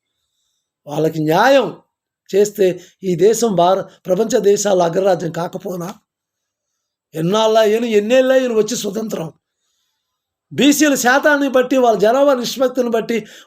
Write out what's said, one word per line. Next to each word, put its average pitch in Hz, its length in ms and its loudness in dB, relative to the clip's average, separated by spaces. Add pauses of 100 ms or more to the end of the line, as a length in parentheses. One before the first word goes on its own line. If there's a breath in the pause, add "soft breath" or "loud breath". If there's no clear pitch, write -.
(880)
వాళ్ళకి 156 320 -4
న్యాయం 190 580 2 (580)
చేస్తే 196 440 0 (240 loud breath)
ఈ 180 120 -2
దేశం 220 400 0
భార-, 180 280 2 (220 soft breath)
ప్రపంచ 214 340 0
దేశాల 202 440 0
అగ్రరాజ్యం 175 480 -2
కాకపోనా? 175 600 -10 (1200)
ఎన్నాళ్ళ 214 420 0
ఈయన, 220 280 2
ఎన్నేళ్ళ 240 460 2
ఈయన 262 220 0
వచ్చి 214 240 0
స్వతంత్రం? 202 560 -8 (1200)
బీసీల 285 420 2
శాతాన్ని 277 540 2
బట్టి, 254 280 0
వాళ్ళ 233 220 2
జనాభా 269 340 2
నిష్పత్తిని 247 560 -4
బట్టి 226 360 -4 (220 loud breath)